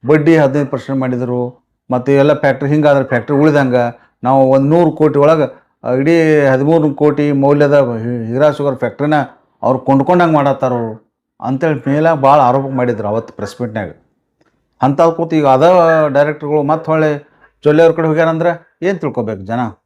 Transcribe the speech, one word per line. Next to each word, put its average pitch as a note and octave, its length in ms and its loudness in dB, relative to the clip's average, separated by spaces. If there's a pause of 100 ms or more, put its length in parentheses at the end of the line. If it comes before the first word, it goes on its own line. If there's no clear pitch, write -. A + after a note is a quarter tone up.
ಬಡ್ಡಿ D3+ 300 2
ಹದಿನೈದು C#3+ 340 0
ಪರ್ಸೆಂಟ್ C3+ 300 -6
ಮಾಡಿದ್ರು, B2 680 -6 (240)
ಮತ್ತು B2+ 220 -2
ಇವೆಲ್ಲ C#3+ 220 4
ಫ್ಯಾಕ್ಟ್ರಿ C#3 360 -2
ಹಿಂಗಾದ್ರೆ D3 340 2
ಫ್ಯಾಕ್ಟ್ರಿ C3 320 -4
ಉಳಿದಂಗ C#3+ 380 2 (500)
ನಾವು C3 260 2
ಒಂದು C3+ 180 2
ನೂರು E3 240 2
ಕೋಟಿ D3+ 260 0
ಒಳಗೆ, D3 420 0 (240)
ಆ, A#2+ 80 -4
ಇಡೀ D#3 480 2
ಹದಿಮೂರು C#3+ 540 2
ಕೋಟಿ D3 380 0
ಮೌಲ್ಯದ C#3+ 460 2
ಹಿ-, A#2+ 480 -4
ಹೀರಾ C3+ 240 0
ಶುಗರ್ C#3 280 -4
ಫ್ಯಾಕ್ಟ್ರಿನ C#3+ 360 -4 (480)
ಅವ್ರು C3 160 0
ಕೊಂಡ್ಕೊಂಡಂಗೆ D#3+ 540 2
ಮಾಡತ್ತಾರೋ B2+ 800 -2 (300)
ಅಂತೇಳಿ C3+ 460 -4
ಮೇಲೆ D3+ 340 -2
ಭಾಳ C#3 200 4
ಆರೋಪ C3 300 0
ಮಾಡಿದ್ರು A#2+ 380 -4
ಅವತ್ತು A2+ 260 -6
ಪ್ರೆಸ್ - 260 -12
ಮೀಟ್‌ನ್ಯಾಗ. G#2+ 340 -10 (880)
ಅಂಥದ್ದು D3 300 2
ಕೂತು E3 240 -4
ಈಗ D3+ 100 2
ಅದ C3+ 160 4 (460)
ಡೈರೆಕ್ಟರ್‌ಗಳು D3 540 -2
ಮತ್ತೆ D#3 300 -4
ಹೊಳ್ಳಿ D3+ 360 -2 (360)
ಜೊಲ್ಲೆ D3+ 180 4
ಅವ್ರ E3 120 4
ಕಡೆ D#3+ 140 -2
ಹೋಗ್ಯಾರಂದ್ರೆ E3 720 -2
ಏನ್ F#3 180 -4
ತಿಳ್ಕೊಬೇಕು A2+ 400 -6
ಜನ? A2+ 200 -6 (260)